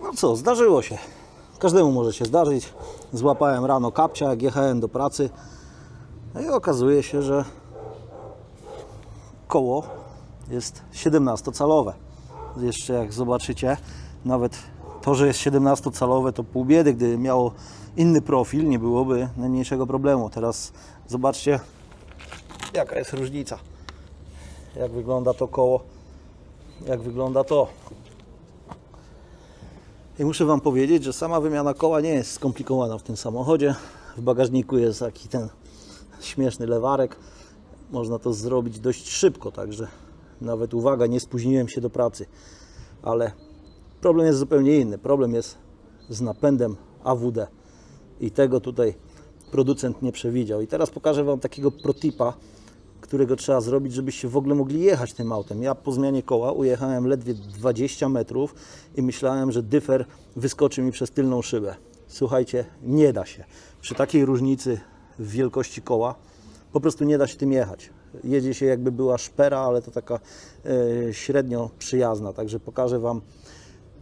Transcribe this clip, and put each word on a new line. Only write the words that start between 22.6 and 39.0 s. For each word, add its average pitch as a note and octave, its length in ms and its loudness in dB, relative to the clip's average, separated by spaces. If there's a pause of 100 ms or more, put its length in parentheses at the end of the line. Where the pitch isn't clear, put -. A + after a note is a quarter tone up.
jaka B2+ 260 -2
jest C3 140 -8
różnica. C3+ 460 -8 (1160)
Jak B2 160 -4
wygląda B2 420 0
to B2+ 140 -2
koło, B2+ 360 2 (1040)
jak B2 140 -4
wygląda C3 420 -2
to. C#3 240 2 (2500)
I D3 60 0
muszę D#3 200 2
Wam D3 160 4
powiedzieć, C#3 420 4
że C3+ 100 -4
sama E3 260 -2
wymiana D3 340 0
koła D#3 280 2
nie D#3+ 80 0
jest C#3 220 -2
skomplikowana B2+ 680 -2
w G#2+ 60 -14
tym A2+ 140 -10
samochodzie. C3+ 580 0 (420)
W A#2 40 -10
bagażniku B2+ 560 2
jest A#2 220 2
taki - 300 -8
ten A2+ 200 -6 (720)
śmieszny B2 460 -4
lewarek. B2 480 0 (760)
Można A#2 280 -4
to B2 140 -2
zrobić A#2 460 -2
dość A#2+ 300 -4